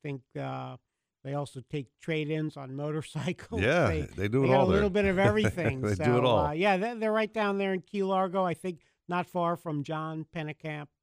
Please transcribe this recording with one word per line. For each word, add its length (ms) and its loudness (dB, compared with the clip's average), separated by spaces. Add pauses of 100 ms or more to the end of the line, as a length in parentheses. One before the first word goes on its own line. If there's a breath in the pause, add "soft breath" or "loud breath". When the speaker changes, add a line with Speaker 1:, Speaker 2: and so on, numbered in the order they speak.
Speaker 1:
think, 200 -8 (180)
uh, 360 -8 (480)
they 100 -8
also 260 -8 (100)
take 180 -8 (120)
trade-ins 560 -2
on 200 -12
<laughs> 0 -
motorcycles. 840 -4
Speaker 2:
Yeah, 280 4
Speaker 1:
They, 140 0
Speaker 2:
they 260 -4
do 140 0
Speaker 1:
they 60 4
Speaker 2:
it 40 6
Speaker 1:
got 80 6
Speaker 2:
all 60 4
Speaker 1:
a 60 4
little 180 4
Speaker 2:
there. 140 2
Speaker 1:
bit 60 2
of 80 0
Speaker 2:
<laughs> 80 6
Speaker 1:
everything. 560 2
Speaker 2:
They 120 2
do 100 -2
Speaker 1:
So, 140 4
Speaker 2:
it 60 4
all. 220 4
Speaker 1:
uh, 60 -2
yeah, 260 2
they're, 160 -4
they're 180 -2
right 200 0
down 260 0
there 160 0
in 80 -2
Key 200 -4
Largo, 420 2
I 100 0
think 260 -8 (280)
not 180 -2
far 300 0
from 260 -4
John 420 -6 (100)
Pennekamp 520 -8 (160)